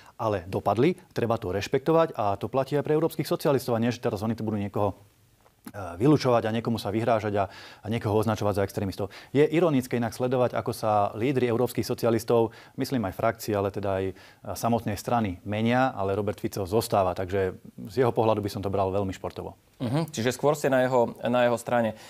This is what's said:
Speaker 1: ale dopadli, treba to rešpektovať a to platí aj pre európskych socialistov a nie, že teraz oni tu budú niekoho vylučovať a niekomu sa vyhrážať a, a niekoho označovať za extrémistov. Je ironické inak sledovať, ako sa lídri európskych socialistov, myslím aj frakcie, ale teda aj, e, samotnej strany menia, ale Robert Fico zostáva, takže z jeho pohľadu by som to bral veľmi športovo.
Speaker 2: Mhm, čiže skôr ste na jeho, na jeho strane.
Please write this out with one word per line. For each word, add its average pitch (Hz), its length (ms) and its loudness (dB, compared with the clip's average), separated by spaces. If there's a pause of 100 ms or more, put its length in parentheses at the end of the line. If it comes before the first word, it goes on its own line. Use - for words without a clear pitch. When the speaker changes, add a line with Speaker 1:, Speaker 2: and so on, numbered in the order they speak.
(200)
Speaker 1:
ale 104 320 0
dopadli, 110 480 2 (160)
treba 113 240 0
to 90 160 -4
rešpektovať 160 560 2
a 104 240 -2
to 107 160 -8
platí 135 240 -2
aj 143 80 0
pre 151 160 0
európskych 160 240 -2
socialistov 131 560 0
a 113 80 0
nie, 120 80 0
že - 80 -14
teraz 110 160 -2
oni 110 160 -2
tu 110 80 -8
budú 107 160 -4
niekoho 101 400 -2 (720)
vylučovať 110 800 2
a 107 80 -2
niekomu 113 240 -2
sa 104 80 -6
vyhrážať 107 480 2
a, 98 80 2 (400)
a - 20 -10
niekoho 110 300 0
označovať 107 400 0
za 98 80 2
extrémistov. 98 480 -4 (160)
Je 143 160 6
ironické 147 560 2
inak 117 80 -2
sledovať, 123 480 0
ako 117 160 -2
sa 104 400 0
lídri 123 320 0
európskych 120 400 0
socialistov, 117 640 2 (320)
myslím 127 240 -2
aj 90 80 -4
frakcie, 113 400 -2
ale 101 160 2
teda 98 320 -2
aj, 98 80 -2
e, 90 40 -8 (440)
samotnej 113 400 -2
strany 110 480 -2
menia, 117 480 2
ale 98 240 -2
Robert 98 240 -2
Fico 107 240 -4
zostáva, 98 480 2
takže 95 480 -2 (160)
z 113 240 -12
jeho 123 80 4
pohľadu 110 320 2
by 101 80 -2
som 98 160 -6
to 98 80 -4
bral 98 160 2
veľmi 95 240 -2
športovo. - 400 -10 (320)
Speaker 2:
Mhm, 151 240 -2
čiže 120 240 0
skôr 147 240 2
ste 139 160 0
na 127 80 4
jeho, 127 320 4 (160)
na 123 160 4
jeho 120 160 2
strane. 117 320 0 (160)